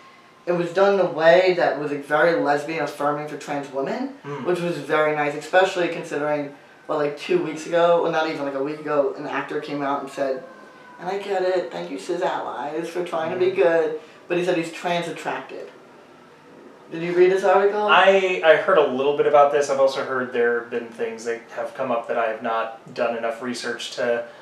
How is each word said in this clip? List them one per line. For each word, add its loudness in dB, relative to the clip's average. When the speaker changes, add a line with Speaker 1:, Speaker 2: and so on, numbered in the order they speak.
Speaker 1:
it -2
was -2
done 4
in 2
a 2
way 6
that 2
was, -4
like, -6
very 4
lesbian 0
affirming -4
for -10
trans -8
women, -4
Speaker 2:
Mm. -8
Speaker 1:
which 0
was -4
very 0
nice, -2
especially 2
considering, -4
well, -2
like, -2
two 0
weeks -8
ago, 4
well, 0
not 0
even, -6
like, -4
a -2
week -6
ago, 0
an -8
actor -6
came -8
out -2
and -10
said, -4
and -8
I -4
get -4
it, 0
thank -8
you, -8
cis -6
allies, -6
for -6
trying -4
to -6
be 2
Speaker 2:
Mm-hmm. 0
Speaker 1:
good, 2
but -2
he -2
said 0
he's -4
trans -4
attracted. -10
Did -8
you -4
read 8
this 2
article? 4
Speaker 2:
I, 6
I 10
heard 2
a 6
little 0
bit 2
about 6
this. 0
I've 0
also 2
heard -4
there 2
have -12
been -6
things -8
that -6
have -8
come -4
up -2
that -2
I 0
have -6
not -6
done -2
enough -4
research -8
to -2